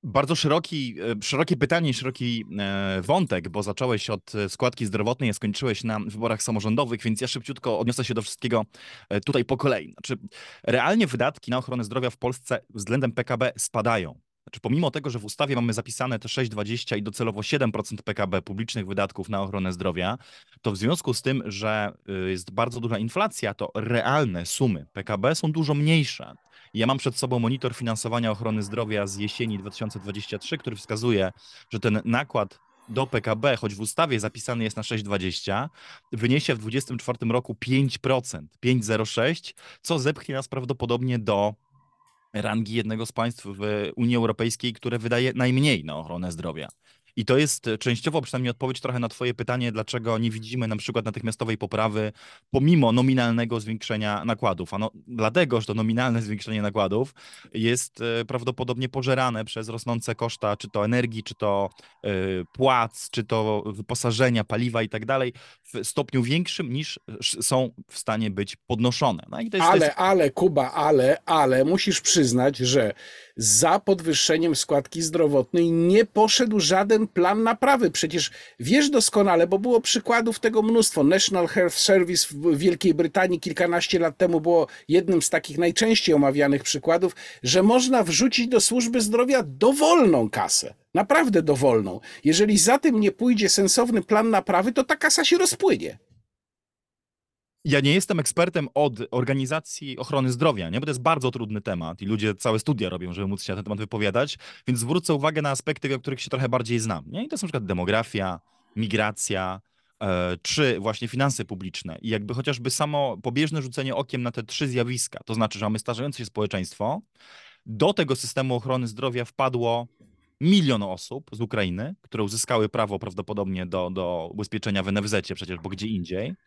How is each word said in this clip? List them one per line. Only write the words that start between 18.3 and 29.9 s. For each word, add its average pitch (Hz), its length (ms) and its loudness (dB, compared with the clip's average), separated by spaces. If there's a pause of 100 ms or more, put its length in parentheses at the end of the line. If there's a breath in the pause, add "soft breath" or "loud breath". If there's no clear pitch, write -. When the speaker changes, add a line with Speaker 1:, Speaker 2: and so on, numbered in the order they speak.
Speaker 1:
publicznych 104 440 -6
wydatków 98 420 -4
na 101 140 -2
ochronę 95 300 -4
zdrowia, 90 460 -2 (440 soft breath)
to 110 100 -2
w 98 40 -4
związku 123 380 -2
z - 80 -6
tym, 131 240 -2
że, 104 460 -4 (340)
y, 95 40 -2
jest 90 200 -6
bardzo 117 300 -2
duża 113 180 -2
inflacja, 113 560 -2
to - 200 -6
realne 113 720 0
sumy 95 460 -2
P 98 120 -8
K 104 140 -2
B 131 160 2
są 160 180 -2
dużo 151 220 0
mniejsze. 147 600 0 (400 soft breath)
Ja 113 120 0
mam 135 120 0
przed 131 180 -4
sobą 127 220 0
monitor 123 360 0
finansowania 113 560 -2
ochrony 110 320 -2
zdrowia 107 440 -2
z 95 100 -8
jesieni 104 420 -4
dwa 98 120 -10
tysiące 107 300 -8